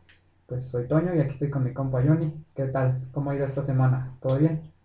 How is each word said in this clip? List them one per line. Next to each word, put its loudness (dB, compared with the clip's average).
Pues -6
soy -4
Toño 2
y 2
aquí 0
estoy -2
con 0
mi -2
compa -2
Johnny. 4
¿Qué -2
tal? 0
¿Cómo -4
ha -2
ido -2
esta -4
semana? 2
¿Todo 2
bien? 2